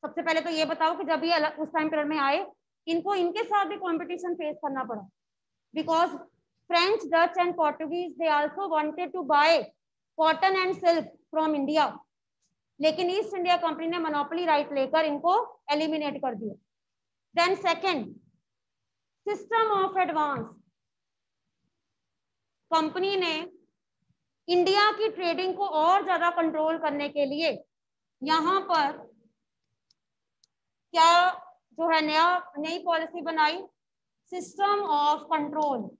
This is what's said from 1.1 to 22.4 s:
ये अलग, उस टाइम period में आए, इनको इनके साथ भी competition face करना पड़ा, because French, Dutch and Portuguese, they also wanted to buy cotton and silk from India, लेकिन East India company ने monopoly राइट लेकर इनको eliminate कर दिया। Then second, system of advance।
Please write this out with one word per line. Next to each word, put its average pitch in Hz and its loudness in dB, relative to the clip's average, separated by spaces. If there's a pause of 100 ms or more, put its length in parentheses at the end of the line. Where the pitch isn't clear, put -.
ये 330 2
अलग, 302 0
उस 302 -4
टाइम 311 0
period 302 0
में 311 -2
आए, 294 0 (400)
इनको 339 -2
इनके 359 -2
साथ 403 0
भी 311 -8
competition 349 -6
face 302 -6
करना 269 -6
पड़ा, 208 -10 (680)
because 320 0 (520)
French, 349 2 (140)
Dutch 349 4
and 349 -2
Portuguese, 320 -2
they 320 -2
also 302 0
wanted 311 -2
to 349 -6
buy 294 4 (540)
cotton 320 4
and 370 0
silk 339 4 (300)
from 311 2
India, 285 0 (840)
लेकिन 311 2
East 392 -2
India 349 2
company 330 -2
ने 339 -2
monopoly 320 -2
राइट 294 0
लेकर 277 0
इनको 330 0
eliminate 302 -2
कर 269 -6
दिया। 208 -10 (840)
Then 359 2
second, 339 0 (1200)
system 440 0 (100)
of 381 0 (100)
advance। 285 -4 (2250)